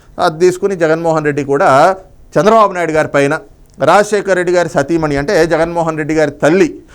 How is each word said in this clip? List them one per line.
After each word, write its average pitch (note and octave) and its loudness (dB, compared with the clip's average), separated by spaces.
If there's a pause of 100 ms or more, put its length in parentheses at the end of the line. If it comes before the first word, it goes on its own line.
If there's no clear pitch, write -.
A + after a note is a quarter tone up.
(200)
అది E3 -2
తీసుకుని F#3 0
జగన్మోహన్ D#3+ -2
రెడ్డి D3 -2
కూడా C#3 2 (440)
చంద్రబాబు G#3 2
నాయుడు E3+ -4
గారి D#3 0
పైన, D3 0 (400)
రాజశేఖర్ F#3+ 2
రెడ్డి F3+ -2
గారి F3 0
సతీమణి D#3 -2
అంటే E3 0
జగన్మోహన్ E3 -2
రెడ్డి D3+ -4
గారి D#3 0
తల్లి D#3 0 (140)